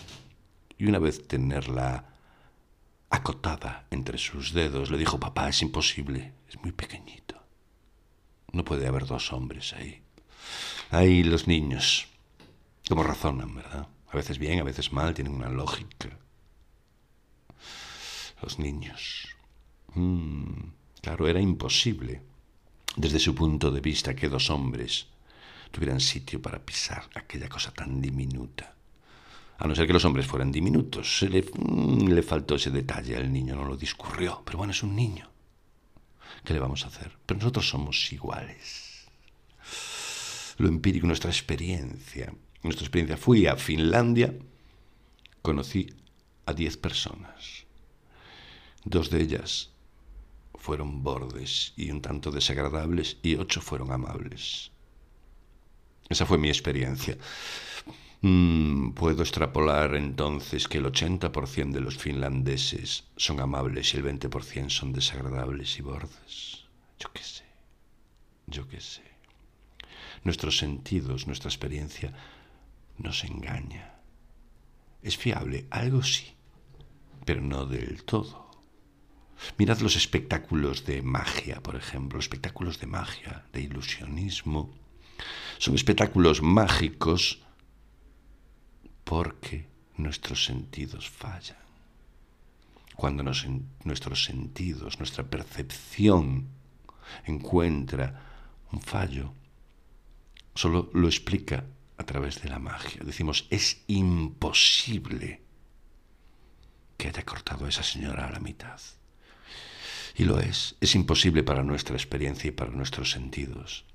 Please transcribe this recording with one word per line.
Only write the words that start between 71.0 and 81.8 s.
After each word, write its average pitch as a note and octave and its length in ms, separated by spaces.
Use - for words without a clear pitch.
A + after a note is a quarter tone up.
nuestra C2+ 240
experiencia D2 640
nos - 280
engaña. - 760
Es G#2 140
fiable, - 540
algo B2+ 320
sí, - 320
pero - 180
no C2+ 240
del C2 380
todo. - 460
Mirad A2 220
los G#2+ 140
espectáculos D2+ 920
de C#2 160
magia, - 600
por - 140
ejemplo, C2+ 420